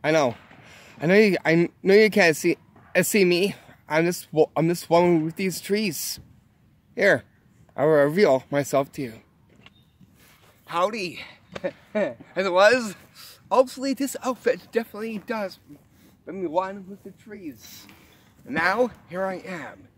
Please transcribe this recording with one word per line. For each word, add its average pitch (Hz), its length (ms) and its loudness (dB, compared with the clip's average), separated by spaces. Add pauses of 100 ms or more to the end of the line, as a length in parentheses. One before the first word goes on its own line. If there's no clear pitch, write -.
I 151 60 0
know. 147 240 2 (640)
I 147 60 -4
know 180 80 4
you, 208 280 4
I 170 280 2 (120)
know 185 120 4
you 214 160 6
can't 180 260 4
see, - 220 -2 (360)
uh, 180 80 2
see 196 220 2
me. 175 300 2 (340)
I'm 156 160 0
this 175 260 -4
wo-, 151 240 0
I'm 160 140 0
this 175 220 -6
woman 170 340 2
with 160 120 -8
these 190 240 -6
trees. 202 600 -6 (760)
Here, 185 300 2 (500)
I 135 120 0
will 160 60 4
reveal 151 580 2
myself 139 420 -2
to 151 100 -12
you. 113 120 -12 (1500)
Howdy. 185 540 -4 (420)
<laughs> - 320 -12
As 175 200 -2 (220)
it 185 160 -2
was, 208 420 4 (560)
hopefully 262 440 0
this 269 280 -6
outfit - 480 -4
definitely 226 560 -8
does 214 320 -8 (680)
bring 185 160 -12
me 175 40 -6
one 190 440 -6
with 196 140 -18
the 190 80 -18
trees. 175 720 -20 (580)
And 131 100 -12
now, 190 360 0 (180)
here 185 160 -8
I 190 120 -6
am. 120 600 -16